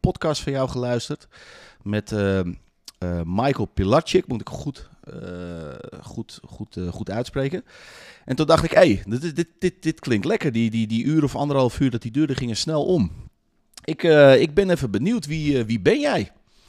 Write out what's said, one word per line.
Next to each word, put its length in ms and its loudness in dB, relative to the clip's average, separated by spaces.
podcast 420 0
van 100 -4
jou 160 -2
geluisterd 600 -6
met, 300 -4
ehm, 400 0
eh, 260 -4
Michael 500 -2
Pilarczyk, 520 2
moet 140 -6
ik 80 -14
goed, 400 -10
eh, 960 -14
goed, 440 -14
goed, 300 -16
eh, 120 -6
goed 220 -8
uitspreken. 540 -4
En 120 -4
toen 100 2
dacht 180 4
ik: 60 -4
"Hey, 360 6
dit, 300 -6
dit, 100 -2
dit, 240 0
dit 180 -4
klinkt 260 0
lekker." 260 0
Die, 180 2
die, 160 0
die 180 -2
uur 200 2
of 120 -4
anderhalf 440 0
uur 100 2
dat 120 -4
die 80 -10
duurde, 240 -2
gingen 220 -4
snel 280 -2
om. 260 2
Ik, 180 -6
eh, 380 10
ik 140 0
ben 160 2
even 200 0
benieuwd, 360 -2
wie, 320 -2
eh, 60 0
wie 160 -2
ben 200 4
jij? 300 -2